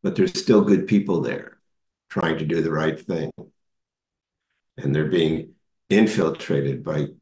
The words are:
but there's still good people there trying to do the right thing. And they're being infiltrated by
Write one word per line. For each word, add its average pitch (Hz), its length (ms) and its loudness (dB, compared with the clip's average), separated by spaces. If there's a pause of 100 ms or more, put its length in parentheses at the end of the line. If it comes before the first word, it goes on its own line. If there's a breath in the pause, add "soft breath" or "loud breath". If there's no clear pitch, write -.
but 92 140 -4
there's 92 220 0
still 104 240 4
good 101 240 2
people 98 340 2
there - 380 -8 (500)
trying 80 300 -2
to 78 60 -4
do 82 160 -2
the 80 100 0
right 78 300 -2
thing. 80 300 -6 (1500)
And 71 180 -2
they're 78 120 0
being 80 480 0 (340)
infiltrated 80 920 2
by 76 260 -4 (140)